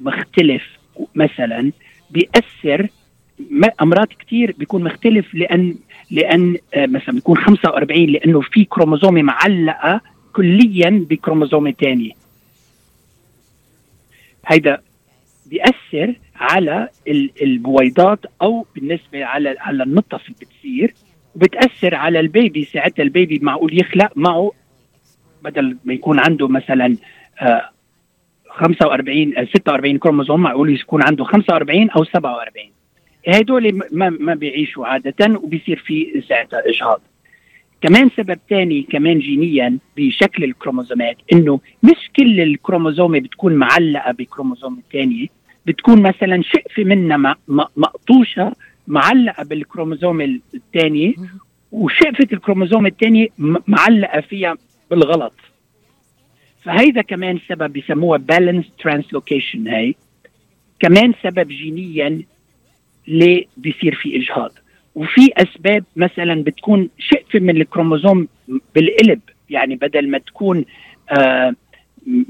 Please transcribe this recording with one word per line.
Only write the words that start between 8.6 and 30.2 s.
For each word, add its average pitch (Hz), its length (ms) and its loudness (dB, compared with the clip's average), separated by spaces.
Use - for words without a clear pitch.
كروموزومة 165 580 2
معلقة 165 800 0
كليًا 190 800 2
بكروموزومة 151 600 0
تانية. 123 420 -2
هيدا 160 340 2
بيأثر 240 680 -8
على 170 520 -4
ال-، 139 220 -2
البويضات 135 760 0
أو 226 320 -4
بالنسبة 143 500 -10
على، 135 360 -6
على 139 220 -6
النطف 139 420 -2
اللي - 160 -20
بتصير، 139 540 -6
وبتأثر 190 600 0
على 160 260 0
البيبي. 160 440 0
ساعتها 156 380 -4
البيبي 156 400 0
معقول 156 380 -2
يخلق 190 360 -2
معه 175 360 -2
بدل 139 400 -4
ما 127 100 -6
يكون 147 240 -2
عنده 143 300 0
مثلًا، 131 480 0
آه، 117 300 0
خمسة 160 380 0
وأربعين، 135 520 -2
آه، 120 60 -2
ستة 151 280 0
وأربعين 139 260 0
كروموزوم، 147 420 0